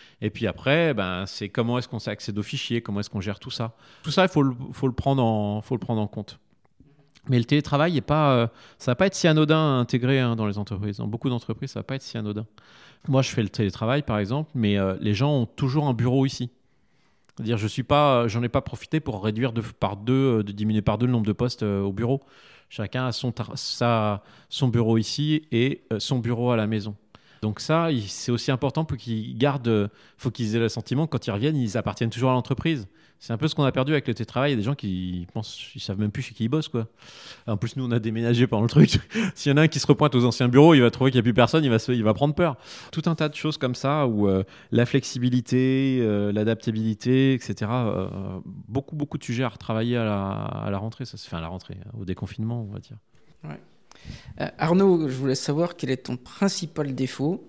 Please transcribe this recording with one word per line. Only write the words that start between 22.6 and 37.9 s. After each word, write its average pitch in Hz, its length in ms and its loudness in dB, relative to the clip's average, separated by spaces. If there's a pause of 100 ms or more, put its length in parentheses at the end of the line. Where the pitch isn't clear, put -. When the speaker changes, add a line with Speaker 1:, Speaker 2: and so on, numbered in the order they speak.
Speaker 1:
Chacun 127 380 -6
a 120 60 -2
son 120 200 -4
tar-, - 260 -8
sa, 110 640 0 (280)
son 135 180 0
bureau 113 300 4
ici 151 520 0
et, 123 320 0 (100)
euh, 107 60 -2
son - 220 -2
bureau 120 320 0
à 117 40 2
la 107 120 0
maison. 107 260 -4 (480)
Donc 107 160 -2
ça, 165 320 0
il, 123 120 0
c'est - 280 -8
aussi 123 220 0
important 143 320 -2
pour 147 120 -6
qu'ils 117 400 -6
gardent, 131 300 0
euh, 107 220 4 (280)
faut 131 140 -4
qu'ils 110 240 -2
aient 117 60 2
le 113 80 2
sentiment 131 400 -2
que - 20 -14
quand 113 160 -4
ils 113 60 -2
reviennent, 135 240 0
ils 120 200 0
appartiennent 110 320 -2
toujours 123 220 0
à 127 40 4
l'entreprise. 123 520 -2 (320)
C'est - 140 -10
un 113 40 -2
peu 151 120 0
ce - 80 -8
qu'on 147 80 2
a 131 80 2
perdu 135 200 0
avec 143 140 0
le 117 80 0
télétravail. 123 380 -2
Il - 20 0
y - 20 0
a - 20 0
des 101 60 0
gens 139 120 -2
qui 90 580 -4
pensent, - 400 -10
ils - 60 -14
savent 98 180 -6
même 104 140 0
plus 135 100 -6
chez - 120 -12
qui 113 100 -4
ils 113 40 0
bossent, 151 200 -2
quoi. 113 180 -4 (600)
En 107 80 0
plus, 113 180 -6
nous, 131 100 -4
on 120 60 -2